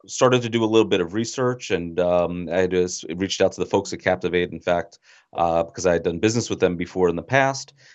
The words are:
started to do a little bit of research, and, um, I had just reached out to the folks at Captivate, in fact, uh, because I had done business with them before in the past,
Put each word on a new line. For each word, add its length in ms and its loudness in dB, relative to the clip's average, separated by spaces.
started 380 2
to 60 -4
do 160 0
a 20 2
little 220 4
bit 120 2
of 140 -4
research, 560 -4
and, 300 -4
um, 500 0
I 120 2
had 100 0
just 320 0
reached 260 -2
out 120 4
to 80 -6
the 60 -2
folks 260 -2
at 80 -8
Captivate, 500 0
in 80 -10
fact, 400 -4
uh, 300 0
because 240 -4
I 60 4
had 100 2
done 160 -2
business 320 0
with 80 -6
them 180 2
before 320 0
in 60 0
the 80 -6
past, 500 0